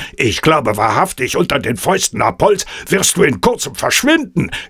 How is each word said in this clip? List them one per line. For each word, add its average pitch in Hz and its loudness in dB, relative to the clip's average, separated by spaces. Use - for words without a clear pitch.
Ich 113 -2
glaube 123 2
wahrhaftig, 123 0
unter 139 0
den 117 -4
Fäusten 151 0
Apolls 175 2
wirst 190 0
du 175 0
in 123 0
kurzem 214 -2
verschwinden, 269 0